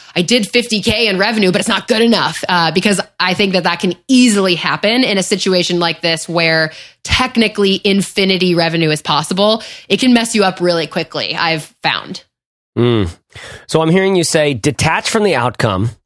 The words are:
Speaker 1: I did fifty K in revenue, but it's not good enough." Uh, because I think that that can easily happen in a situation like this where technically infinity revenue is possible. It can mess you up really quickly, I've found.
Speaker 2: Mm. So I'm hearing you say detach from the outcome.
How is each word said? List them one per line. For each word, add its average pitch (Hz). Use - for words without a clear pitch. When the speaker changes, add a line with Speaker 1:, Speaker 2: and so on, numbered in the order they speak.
Speaker 1:
I 175
did 214
fifty 233
K 220
in 185
revenue, 208
but 208
it's 226
not 190
good 220
enough." 185
Uh, 170
because 190
I 180
think 202
that 185
that 170
can 180
easily 208
happen 202
in 202
a 185
situation 185
like 165
this 165
where 160
technically 214
infinity 190
revenue 165
is 151
possible. 196
It 202
can 254
mess 233
you 208
up 185
really 170
quickly, 147
I've 160
found. 139
Speaker 2:
Mm. 113
So 160
I'm 160
hearing 190
you 165
say 151
detach 151
from 220
the 180
outcome. 117